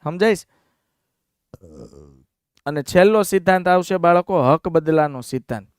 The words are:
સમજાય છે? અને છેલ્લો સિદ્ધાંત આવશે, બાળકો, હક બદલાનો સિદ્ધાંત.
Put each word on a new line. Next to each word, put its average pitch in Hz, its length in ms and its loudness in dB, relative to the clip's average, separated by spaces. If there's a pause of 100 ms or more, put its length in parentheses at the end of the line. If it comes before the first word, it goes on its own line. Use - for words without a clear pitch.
સમજાય 180 320 -2
છે? - 120 -16 (2250)
અને 147 180 -8
છેલ્લો 202 400 2
સિદ્ધાંત 185 440 0
આવશે, 180 300 0
બાળકો, 175 460 2
હક 147 240 2
બદલાનો 156 540 -2
સિદ્ધાંત. 117 460 -10 (120)